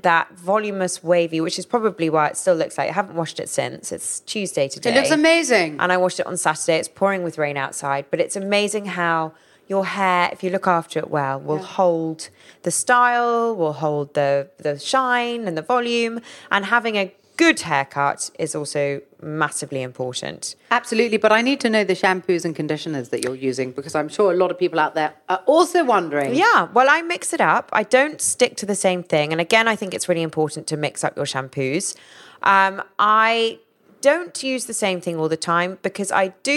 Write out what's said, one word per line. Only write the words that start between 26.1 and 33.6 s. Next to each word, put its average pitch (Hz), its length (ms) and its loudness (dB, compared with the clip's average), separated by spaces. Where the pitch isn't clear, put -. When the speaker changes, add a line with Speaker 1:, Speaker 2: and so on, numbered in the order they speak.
Speaker 1:
Yeah, 349 360 4
well, 247 160 6
I 320 140 4
mix 339 300 -6
it 320 80 -2
up. 180 320 4
I 220 100 2
don't 269 380 2
stick - 380 0
to 202 80 -8
the 202 100 -2
same 180 260 0
thing. 151 300 0
And 160 80 0
again, 220 260 4
I 226 80 2
think 185 200 -6
it's - 140 -6
really 165 140 0
important 156 460 -4
to 156 80 -4
mix 151 260 -4
up 151 140 -4
your 143 100 -4
shampoos. 135 720 -4
Um, 196 380 4
I 226 580 2